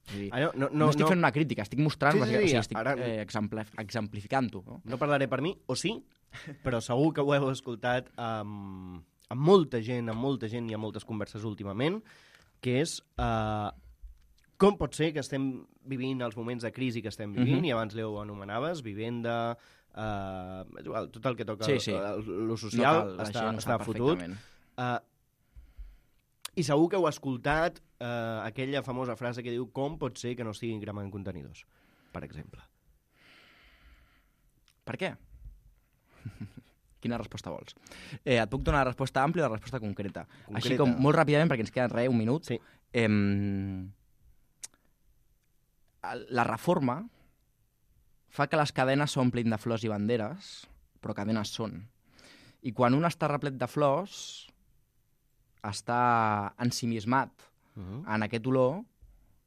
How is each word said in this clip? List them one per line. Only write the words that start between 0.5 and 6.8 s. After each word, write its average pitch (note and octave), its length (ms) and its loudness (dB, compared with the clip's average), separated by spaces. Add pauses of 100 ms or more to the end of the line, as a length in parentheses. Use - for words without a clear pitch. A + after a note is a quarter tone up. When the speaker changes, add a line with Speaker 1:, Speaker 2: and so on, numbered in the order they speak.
Speaker 2:
no, C3+ 180 0
Speaker 1:
no D3+ 140 4
Speaker 2:
no, D3+ 40 8
Speaker 1:
estic D3 140 4
Speaker 2:
no. D#3 40 6
Speaker 1:
fent F3+ 100 6
una D#3 140 4
crítica, C3 300 0
estic - 180 -4
mostrant, D3+ 340 4
Speaker 2:
Sí, G#3 40 6
sí, B2+ 60 6
Speaker 1:
bàsicament, D#3+ 240 4
Speaker 2:
sí, C3+ 80 6
Speaker 1:
o A2 60 4
sigui, - 20 -4
estic, - 140 -6
Speaker 2:
ara B2+ 160 0
Speaker 1:
eh, A#2 280 -4
exemplif-, G#2+ 560 -4
exemplificant-ho, G#2+ 880 -4
no? A#2 180 -14
Speaker 2:
No A#2+ 140 -6
parlaré C#3 300 2
per C3 140 0
mi, F3+ 140 -2 (100)
o B2+ 100 -2
sí, A3 260 -4 (640)
però B2 160 0